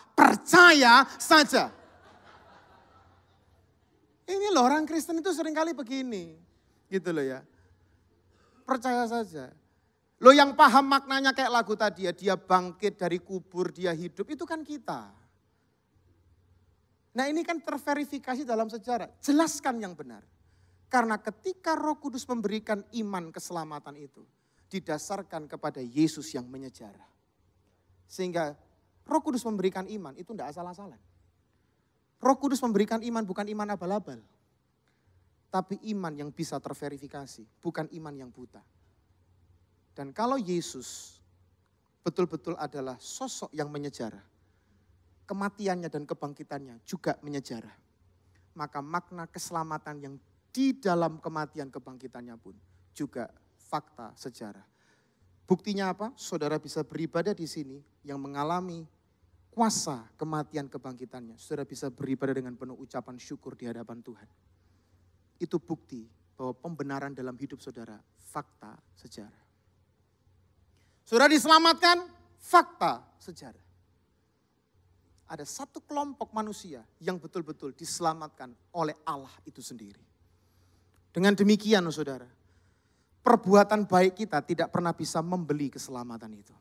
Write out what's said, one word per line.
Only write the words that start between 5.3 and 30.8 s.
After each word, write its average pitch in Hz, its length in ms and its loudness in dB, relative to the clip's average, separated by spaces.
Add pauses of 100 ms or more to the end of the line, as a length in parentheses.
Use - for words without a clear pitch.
seringkali 320 400 -2
begini. 240 640 -8 (560)
Gitu 180 240 -2
loh 147 80 0
ya. 131 160 -4 (1300)
Percaya 247 400 -2
saja. 180 480 -8 (600)
Loh, 254 160 12
yang 285 240 8
paham 269 320 10
maknanya 269 400 2
kayak 254 240 0
lagu 214 240 2
tadi 202 320 0
ya, 175 40 -4
dia 190 200 0
bangkit 185 640 0
dari 175 240 -2
kubur, 180 480 -6
dia 170 240 -2
hidup, 175 320 -6
itu 302 240 -10
kan 320 160 -6
kita. 143 480 -10 (2000)
Nah, 254 160 0
ini 311 160 -2
kan 339 160 -6
terverifikasi 285 800 -6
dalam 226 240 -2
sejarah. 226 560 -6
Jelaskan 294 560 0
yang 196 160 -8
benar. 131 320 -16 (640)
Karena 226 320 2
ketika 320 560 -4
Roh 302 240 -2
Kudus 262 240 -10
memberikan 214 560 -4 (160)
iman 196 320 -6
keselamatan 156 680 -10
itu, 139 280 -20 (480)
didasarkan 170 720 -6
kepada 143 400 -8
Yesus 147 480 0
yang 123 160 -8
menyejarah. 123 580 -18 (1000)
Sehingga 170 480 -4 (480)
Roh 302 160 2
Kudus 254 240 -4
memberikan 190 400 -2
iman, 180 320 -12
itu 180 160 -16
ndak 143 160 -10
asal-asalan. 175 480 -14 (1200)